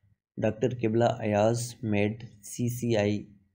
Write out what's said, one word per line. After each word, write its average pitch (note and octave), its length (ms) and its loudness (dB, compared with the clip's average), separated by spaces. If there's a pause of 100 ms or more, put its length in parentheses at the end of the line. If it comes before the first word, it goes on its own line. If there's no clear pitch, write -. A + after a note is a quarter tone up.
(400)
डॉक्टर A#2 420 0
किबला A#2 260 4
अयाज A2 560 2 (300)
made G#2 320 0 (180)
सीसीआई A2+ 840 -2 (300)